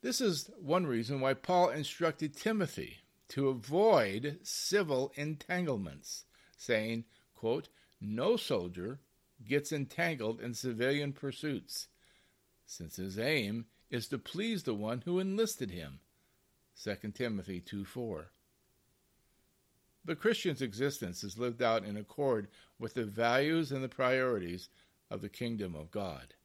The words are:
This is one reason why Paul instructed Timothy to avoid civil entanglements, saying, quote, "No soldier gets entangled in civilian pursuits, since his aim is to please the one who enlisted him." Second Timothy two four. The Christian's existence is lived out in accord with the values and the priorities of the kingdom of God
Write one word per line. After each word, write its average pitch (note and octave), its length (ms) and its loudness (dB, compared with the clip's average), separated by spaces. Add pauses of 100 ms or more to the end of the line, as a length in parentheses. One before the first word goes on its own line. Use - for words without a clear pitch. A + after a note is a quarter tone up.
This B3 180 0
is F#3 300 2 (100)
one E3+ 260 2
reason B2 340 0
why C3+ 140 4
Paul F3 360 6
instructed D3+ 640 0
Timothy - 640 -2 (300)
to C#3 200 2
avoid C3+ 960 4
civil D3 720 0
entanglements, C#3+ 1080 -4 (300)
saying, A2+ 480 0 (300)
quote, A#2 340 0 (320)
"No A#2+ 360 0
soldier F#2 640 -2 (440)
gets C#3+ 280 0
entangled C#3 680 -2
in A#2+ 140 -6
civilian C3 580 0
pursuits, C#3 760 -6 (760)
since - 320 -12
his F#2+ 220 -6
aim A#2 480 0 (240)
is A#2+ 180 -4
to C#3 100 -2
please G#3 440 -4
the A#2 120 0
one A2 280 -4
who F3 160 0
enlisted F#3+ 520 0
him." D#2 300 -10 (720)
Second G#2 420 -6
Timothy G2 460 -2
two G2+ 240 -8
four. G2+ 460 -8 (1700)
The D#3+ 120 -2
Christian's F3 460 2
existence A2 640 -2
is G2 120 -8
lived A#2+ 240 -2
out A2+ 240 4
in G#2 120 -6
accord A2 520 0 (300)
with A#2 160 -8
the A#2 100 0
values C3 680 4
and C3+ 100 -2
the C3 60 -4
priorities B2 800 2 (420)
of G2+ 100 -4
the G2+ 80 -6
kingdom G#2 460 -4
of D#2 160 -10
God F2+ 440 -6 (100)